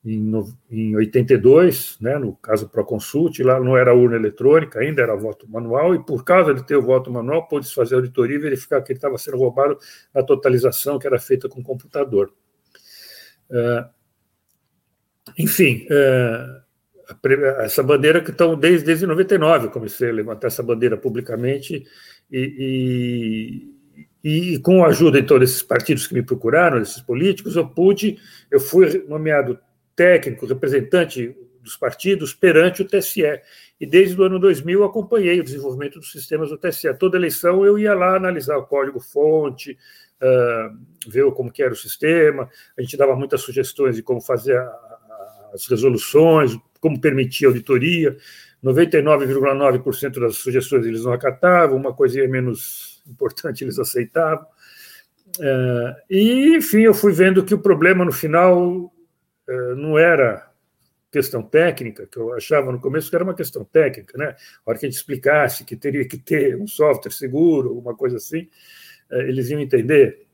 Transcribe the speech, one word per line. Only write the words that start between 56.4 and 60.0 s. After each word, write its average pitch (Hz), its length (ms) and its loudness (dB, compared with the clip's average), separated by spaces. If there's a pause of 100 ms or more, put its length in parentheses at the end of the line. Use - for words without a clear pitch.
enfim, 220 260 2
eu 226 120 6
fui 208 180 2
vendo 185 320 4
que 208 100 -2
o 202 60 0
problema, 180 460 2
no 165 60 -2
final, 175 840 0 (540)
é, 127 280 -6
não 151 220 -2
era 139 520 2 (600)